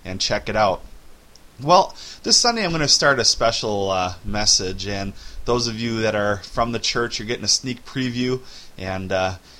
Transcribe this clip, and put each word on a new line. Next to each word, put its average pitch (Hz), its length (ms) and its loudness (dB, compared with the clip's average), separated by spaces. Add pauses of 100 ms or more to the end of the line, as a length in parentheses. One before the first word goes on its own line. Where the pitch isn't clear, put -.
and 95 160 -6
check - 260 -2
it 107 80 -2
out. 101 260 4 (800)
Well, 175 320 6 (300)
this - 140 4
Sunday 226 260 2
I'm 170 80 0
gonna 156 160 0
start 139 320 4
a 110 60 4
special, 107 680 2
uh, 92 220 0 (100)
message, 101 640 0
and 98 240 -4 (320)
those 120 240 2
of 113 100 -4
you 113 260 -2
that 107 120 2
are 104 220 2
from 117 340 -2
the 113 80 -2
church, 120 400 -2
you're 107 80 -10
getting 113 160 -4
a 104 60 -2
sneak - 340 -2
preview. 127 560 -2 (380)
And, 95 340 -6
uh, 92 240 0 (240)